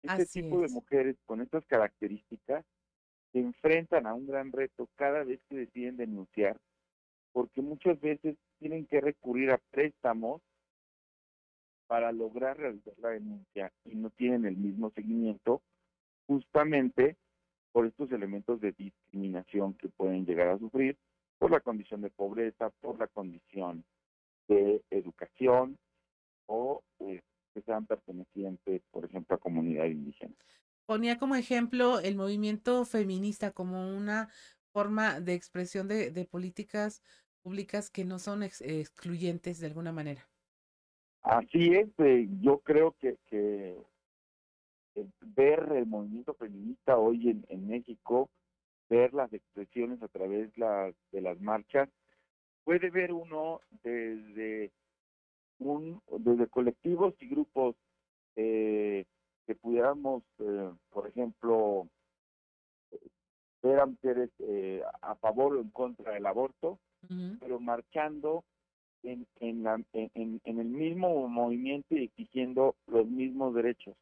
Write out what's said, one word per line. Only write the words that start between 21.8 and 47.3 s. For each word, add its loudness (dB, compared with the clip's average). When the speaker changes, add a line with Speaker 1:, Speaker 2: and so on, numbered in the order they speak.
Speaker 1:
de -6
pobreza, -4
por -8
la -2
condición -8
de 6
educación 2
o, -4
eh, -8
que -10
sean -4
pertenecientes, -6
por -10
ejemplo, -4
a -4
comunidad -2
indígena. -6
Speaker 2:
Ponía 0
como 0
ejemplo 2
el -2
movimiento 0
feminista -2
como -6
una -4
forma 0
de 0
expresión -4
de, 0
de -4
políticas -6
públicas -6
que -6
no -4
son -4
ex-, -8
excluyentes -4
de -8
alguna -6
manera. -8
Speaker 1:
Así 6
es, 6
eh, 8
yo 8
creo 6
que, 0
que, -2
eh, -6
ver 4
el 2
movimiento -6
feminista 0
hoy 4